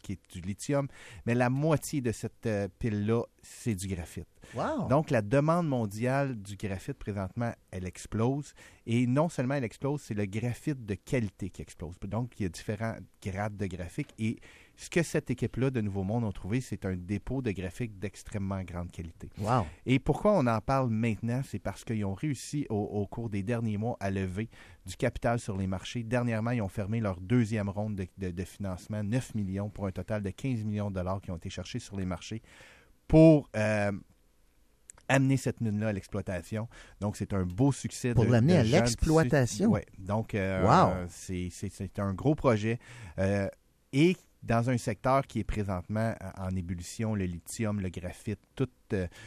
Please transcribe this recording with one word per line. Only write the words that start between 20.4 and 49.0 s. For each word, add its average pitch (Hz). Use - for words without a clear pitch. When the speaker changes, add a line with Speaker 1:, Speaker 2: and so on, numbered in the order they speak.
Speaker 1:
en 113
parle 135
maintenant ? 117
C'est 104
parce -
qu'ils 110
ont 98
réussi 147
au, 107
au 101
cours 117
des 101
derniers 113
mois 110
à 98
lever 95
du 92
capital 120
sur 95
les 95
marchés. 95
Dernièrement, 117
ils 120
ont 95
fermé 107
leur 95
deuxième 104
ronde 104
de, 92
de, 95
de 87
financement, 98
neuf 117
millions, 101
pour 101
un 95
total 104
de 95
quinze 117
millions 104
de 98
dollars 92
qui -
ont 90
été 92
cherchés 92
sur -
les 95
marchés 92
pour, 160
euh, 107
amener 135
cette -
mine-là 107
à 107
l'exploitation. 101
Donc, 104
c'est 101
un 95
beau 110
succès -
Speaker 2:
Pour 117
Speaker 1:
de, -
Speaker 2:
l'amener 123
Speaker 1:
de 175
Speaker 2:
à 123
Speaker 1:
gens 110
d'ici. 120
Speaker 2:
l'exploitation. 151
Speaker 1:
Ouais. -
Donc, 104
euh, 95
Speaker 2:
Wow. 107
Speaker 1:
c'est, 90
c'est, -
c'est -
un 98
gros 131
projet. 117
Euh, 98
et 170
dans 117
un 131
secteur 131
qui -
est 101
présentement 107
en 95
ébullition, 92
le 98
lithium, 101
le 92
graphite, 90
toutes, 131
euh, 95